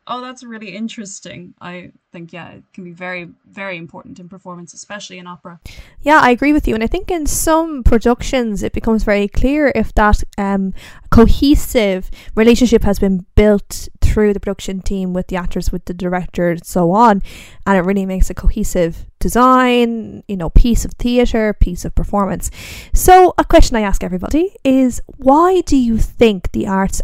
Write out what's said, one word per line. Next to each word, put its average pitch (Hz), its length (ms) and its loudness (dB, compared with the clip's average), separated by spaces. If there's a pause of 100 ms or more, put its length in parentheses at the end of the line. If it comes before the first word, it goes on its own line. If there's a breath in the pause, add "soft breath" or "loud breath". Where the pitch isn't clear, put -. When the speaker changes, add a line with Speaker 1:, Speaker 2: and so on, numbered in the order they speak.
Speaker 1:
Oh, 247 160 -10
that's 254 220 -18
really 220 300 -16
interesting." 196 840 -14
I 180 320 -18 (200)
think, 170 200 -20
yeah, 170 180 -18
it 190 220 -20
can 190 120 -18
be 175 80 -18
very, 180 380 -12 (180)
very 196 280 -14
important - 420 -18
in 180 100 -20
performance, 175 460 -20
especially 196 440 -18
in 180 100 -20
opera. 175 320 -20 (400 loud breath)
Speaker 2:
Yeah, 302 200 2
I 247 100 2
agree 269 220 0
with 294 140 0
you. 220 80 -2
And 220 80 -4
I 226 60 -4
think 370 220 -6
in 330 160 -4
some 320 580 -2
productions, 233 800 0
it - 80 -6
becomes 226 320 -2
very 202 240 0
clear 285 480 0
if 220 180 -4
that, 208 300 2 (140)
um, 196 340 -2 (380 loud breath)
cohesive 233 1000 4 (240 loud breath)
relationship 226 480 4
has 202 160 0
been 190 280 0 (100)
built 208 520 0 (120)
through 214 320 2
the 196 80 -4
production 196 400 -8
team 190 320 -4
with 180 160 -6
the 180 80 -6
actors, 175 340 -2
with 180 140 -6
the 185 100 -10
director, 180 560 -4
and 170 160 -6
so 175 240 0
on. 208 320 4 (420 loud breath)
And 196 140 2
it 175 40 0
really 190 240 -2
makes 185 220 -2
a 180 60 -10
cohesive 175 720 -2 (140)
design, 240 1080 0
you 202 100 -8
know, 165 140 -4
piece - 340 6
of - 80 -8
theatre, 240 600 0
piece - 320 -2
of 151 100 -6
performance. - 560 -2 (420 loud breath)
So 370 460 6
a 302 60 2
question - 320 4
I 220 60 0
ask 202 200 -2
everybody 196 640 -4
is, 262 420 2
why 339 540 2
do 320 160 0
you 233 220 0
think 214 520 0
the 214 160 -6
arts 190 380 -2